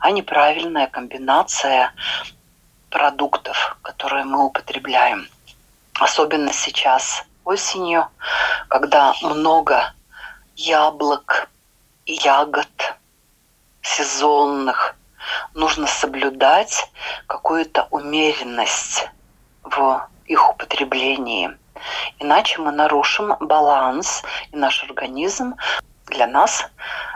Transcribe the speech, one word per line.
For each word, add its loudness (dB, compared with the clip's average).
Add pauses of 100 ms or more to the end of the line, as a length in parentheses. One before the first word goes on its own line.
а 4
неправильная 0
комбинация 0 (960)
продуктов, -2
которые -6
мы 0
употребляем. -2 (720)
Особенно 2
сейчас 0 (200)
осенью, -2 (600)
когда 4
много 2 (640)
яблок, 0 (560)
ягод 0 (840)
сезонных, 0 (580)
нужно -2
соблюдать 2 (380)
какую-то -2
умеренность -2 (560)
в 0 (180)
их 4
употреблении. -2 (680)
Иначе 2
мы -2
нарушим 2
баланс, 2 (280)
и -10
наш 0
организм -6 (520)
для 2
нас 2 (500)